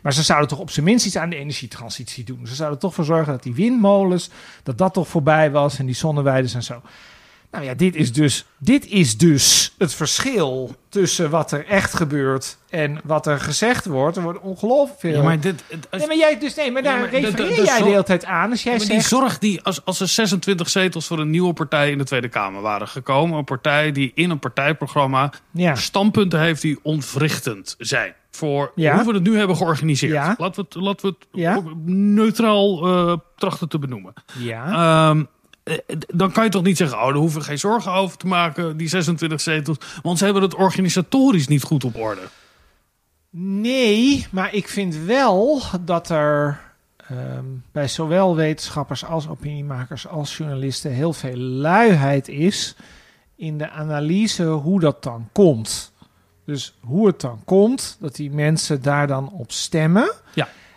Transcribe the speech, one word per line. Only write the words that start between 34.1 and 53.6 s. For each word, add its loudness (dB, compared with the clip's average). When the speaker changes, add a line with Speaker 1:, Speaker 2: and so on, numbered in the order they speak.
Speaker 1:
Ja. -8
Speaker 2:
Ehm, 4
eh, -6
d-, -10
dan 0
kan 0
je 2
toch 0
niet 2
zeggen, 0
"Oh, 0
daar 2
hoeven 0
we -10
geen -6
zorgen -2
over -2
te -10
maken, -2
die -4
zesentwintig -2
zetels, -2
want -2
ze 0
hebben 2
het -2
organisatorisch 2
niet 2
goed -2
op -4
orde." -6
Speaker 1:
Nee, 2
maar -4
ik -2
vind -4
wel 2
dat -2
er, 0
ehm, -10
bij -4
zowel 0
wetenschappers -4
als -6
opiniemakers -10
als -10
journalisten -6
heel 0
veel -10
luiheid 2
is -2
in -8
de -6